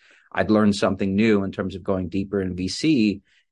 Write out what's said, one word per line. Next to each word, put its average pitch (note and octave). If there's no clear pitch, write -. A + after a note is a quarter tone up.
I'd F#2+
learned G#2+
something F#2+
new G#2
in F#2+
terms F#2+
of F2+
going F#2
deeper G2
in F#2
V F#2
C. G#2+